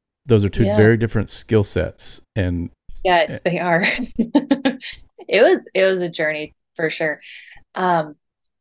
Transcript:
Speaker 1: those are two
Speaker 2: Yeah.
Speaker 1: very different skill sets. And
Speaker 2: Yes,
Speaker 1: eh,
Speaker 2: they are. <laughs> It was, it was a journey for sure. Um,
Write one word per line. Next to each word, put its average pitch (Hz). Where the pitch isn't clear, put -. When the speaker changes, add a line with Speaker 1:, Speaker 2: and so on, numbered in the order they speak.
Speaker 1:
those 110
are 98
two 110
Speaker 2:
Yeah. 104
Speaker 1:
very 110
different 110
skill -
sets. -
And 87
Speaker 2:
Yes, 170
Speaker 1:
eh, 175
Speaker 2:
they 175
are. 175
<laughs> -
It 202
was, 359
it 190
was 190
a 175
journey 156
for 160
sure. 156
Um, 170